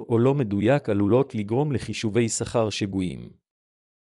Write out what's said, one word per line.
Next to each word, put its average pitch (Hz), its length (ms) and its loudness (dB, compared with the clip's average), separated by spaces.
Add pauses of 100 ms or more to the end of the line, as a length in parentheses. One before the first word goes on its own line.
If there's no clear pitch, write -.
או 117 100 2
לא 127 160 4
מדויק 117 540 2
עלולות 104 460 2
לגרום 117 380 -2
לחישובי 113 560 -2
שכר 110 420 -2
שגויים. 92 600 -4 (760)